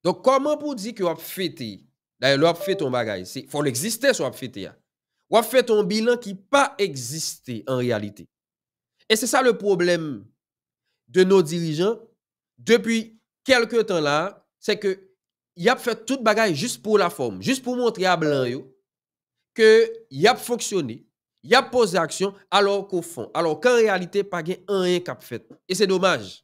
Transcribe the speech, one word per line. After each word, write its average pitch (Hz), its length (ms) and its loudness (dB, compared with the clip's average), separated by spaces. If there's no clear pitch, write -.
Donk, 180 200 -2
kòman 269 320 2
pou 294 200 -6
di 202 160 -8
ke 190 120 -4
w 170 60 0
ap 156 100 -10
fete? 131 540 -10
Dayè, 135 200 2
lò 160 120 4
ap 165 80 -4
fete 190 240 -4
yon 127 120 -2
bagay. 110 360 -4
Se, 131 200 -12
fò 147 120 -4
l 147 80 0
egziste, 214 440 -2
so 156 120 -4
ap 127 120 -6
fete 101 280 -12
ya. - 80 -16
W 196 80 4
ap 233 80 2
fete 247 280 2
yon 208 120 2
bilan 220 360 0
ki 196 120 -12
pa 277 220 2
egziste 131 760 -8
an 131 80 0
reyalite. 104 480 -4
E - 100 2
se 226 140 -4
sa 262 140 2
le 240 120 4
pwoblèm 175 540 0
de 185 160 4
nou 185 220 6
dirijan 170 480 -2
depi 226 460 2
kèlke 233 400 2
tan 175 180 0
la, 147 140 2
se 208 200 -2
ke 196 160 -2
y 175 120 2
ap 254 120 0
fè 233 140 -2
tout 254 280 -6
bagay 214 300 2
jis 156 260 -6
pou 208 200 2
la 175 120 2
fòm, 110 300 -6
jis 262 200 -2
pou 247 160 -6
montre 220 280 -2
a 180 120 4
blan 147 320 0
yo 123 140 -10
ke 220 120 6
y 147 160 2
ap 247 120 0
fonksyone, 180 580 -4
y 156 140 2
ap 254 160 2
poze 214 260 2
aksyon, 175 360 -4
alò 202 400 2
kò 180 120 -2
fon, - 320 -10
alò 156 240 0
k'an 240 220 4
reyalite, 196 460 0
pa 175 180 -8
gen 175 160 -8
anyen 180 320 0
k 175 120 -12
ap - 120 -18
fèt. - 220 -12
E 185 80 -4
se 190 140 2
domaj. 175 400 0